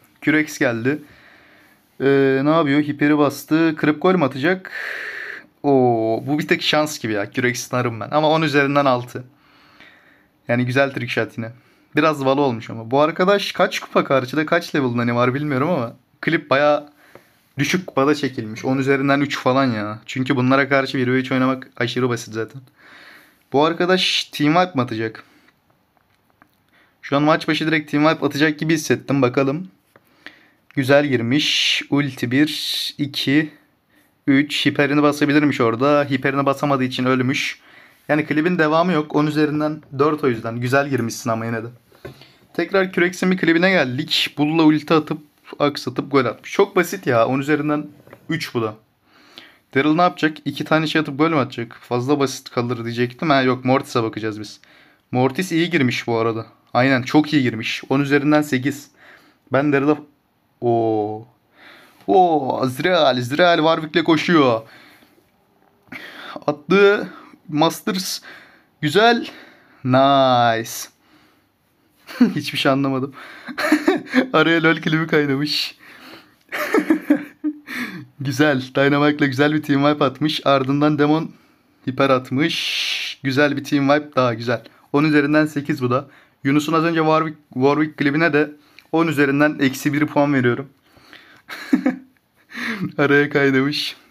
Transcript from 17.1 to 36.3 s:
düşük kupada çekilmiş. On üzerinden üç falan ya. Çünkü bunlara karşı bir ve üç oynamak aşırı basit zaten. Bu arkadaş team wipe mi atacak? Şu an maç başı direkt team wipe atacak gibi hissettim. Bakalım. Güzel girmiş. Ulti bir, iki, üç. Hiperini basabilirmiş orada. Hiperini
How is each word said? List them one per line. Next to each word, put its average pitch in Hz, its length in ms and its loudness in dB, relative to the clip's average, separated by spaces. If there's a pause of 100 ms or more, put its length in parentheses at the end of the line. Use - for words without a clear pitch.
düşük 185 280 -2
kupada 139 280 0
çekilmiş. 120 500 -6
On 131 140 -2
üzerinden 139 420 0
üç 143 180 -4
falan 135 280 0
ya. 107 400 -6
Çünkü 131 300 -2
bunlara 131 320 2
karşı 135 300 0
bir 123 80 0
ve 127 140 2
üç 131 120 -6
oynamak 131 440 -2
aşırı 123 320 -2
basit 113 260 -6
zaten. 113 280 -8 (880)
Bu 143 120 2
arkadaş 175 600 0
team 151 300 0
wipe 180 200 2
mi 131 80 0
atacak? 113 420 -6 (1800)
Şu 139 80 0
an 143 60 2
maç 160 260 2
başı 156 180 -2
direkt 156 240 -2
team 147 140 2
wipe 156 220 2
atacak 147 320 0
gibi 156 160 0
hissettim. 143 480 0
Bakalım. 139 460 0 (1040)
Güzel 143 320 4
girmiş. 127 840 0
Ulti 135 400 -2
bir, - 680 -2
iki, 147 520 0 (760)
üç. 143 400 2
Hiperini 143 360 2
basabilirmiş 147 580 2
orada. 135 500 2
Hiperini 135 360 0